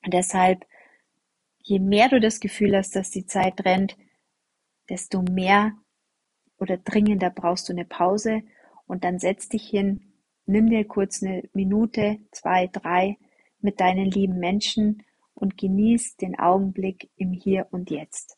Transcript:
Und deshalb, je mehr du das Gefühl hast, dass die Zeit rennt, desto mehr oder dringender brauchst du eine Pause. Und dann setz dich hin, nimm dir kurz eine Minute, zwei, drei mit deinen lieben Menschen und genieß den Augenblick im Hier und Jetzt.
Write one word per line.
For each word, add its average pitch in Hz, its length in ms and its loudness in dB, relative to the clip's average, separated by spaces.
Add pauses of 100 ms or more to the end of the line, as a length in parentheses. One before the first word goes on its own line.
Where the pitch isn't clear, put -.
Und 180 100 -4
deshalb, 185 520 2 (960)
je 196 180 -2
mehr 208 300 4
du 262 100 4
das 220 200 2
Gefühl 202 360 0
hast, 190 200 -2
dass 190 160 -4
die 185 140 -8
Zeit 185 400 -2
rennt, 190 320 0 (920)
desto 185 320 -4
mehr 185 520 2 (840)
oder 185 200 -4
dringender 202 520 2
brauchst 180 400 -4
du 185 40 -6
eine 175 120 -6
Pause. 214 580 0 (420)
Und 185 180 -8
dann 180 160 -2
setz 185 300 -4
dich - 180 -6
hin, 202 460 -4 (320)
nimm 214 240 4
dir 220 160 2
kurz 202 380 -4
eine 190 200 -6 (100)
Minute, 208 680 0 (120)
zwei, 180 360 0
drei 185 500 -2 (420)
mit 202 200 -2
deinen 185 320 2
lieben 190 280 0
Menschen 208 640 -2 (300)
und - 240 -4
genieß 208 600 2
den 185 200 -6
Augenblick 190 760 0
im 185 160 -4
Hier 190 400 -2
und 185 180 -8
Jetzt. - 480 -10